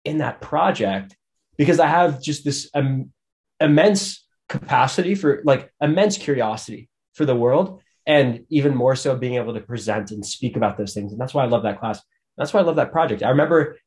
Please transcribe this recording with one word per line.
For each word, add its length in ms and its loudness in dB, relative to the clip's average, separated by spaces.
in 140 -4
that 240 -4
project 720 -2
because 220 4
I 80 4
have 340 2
just 220 -6
this, 300 -6
um, 380 -2
immense 640 2
capacity 640 0
for, 300 2
like, 340 2
immense 380 2
curiosity 720 -4
for 100 -4
the 120 2
world, 460 0
and 440 2
even 260 2
more 220 2
so 180 -2
being 200 -4
able 180 -4
to 80 -8
present 500 -6
and 140 -12
speak 320 -6
about 200 -2
those 160 -6
things. 200 -8
And 80 -8
that's 120 -8
why 100 2
I 40 0
love 160 0
that 160 -4
class. 220 -8
That's 160 -6
why 60 4
I 40 4
love 120 0
that 160 0
project. 320 -2
I 60 0
remember 580 2